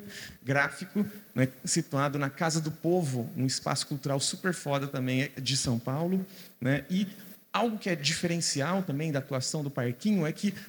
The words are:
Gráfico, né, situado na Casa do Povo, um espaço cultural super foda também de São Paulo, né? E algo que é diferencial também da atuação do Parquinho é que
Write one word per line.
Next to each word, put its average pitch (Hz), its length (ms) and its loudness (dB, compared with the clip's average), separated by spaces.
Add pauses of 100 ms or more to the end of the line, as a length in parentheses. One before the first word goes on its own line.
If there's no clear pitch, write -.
(420)
Gráfico, 143 640 2 (280)
né, 131 140 6 (160)
situado 143 540 0
na 143 100 2
Casa 160 320 0
do 156 100 -2
Povo, 156 640 2
um 127 120 2
espaço 143 400 0
cultural 139 340 -2
super 185 320 -2
foda 143 340 -2
também 131 440 0 (100)
de 131 160 0
São 120 220 2
Paulo, 170 480 0 (340)
né? 139 300 2
E 185 160 2 (480)
algo 220 220 2
que 196 140 -2
é 175 40 2
diferencial 165 880 2
também 156 300 0
da 139 60 2
atuação 131 440 -2
do 143 80 -2
Parquinho 147 560 2
é 160 60 0
que 196 220 -2 (140)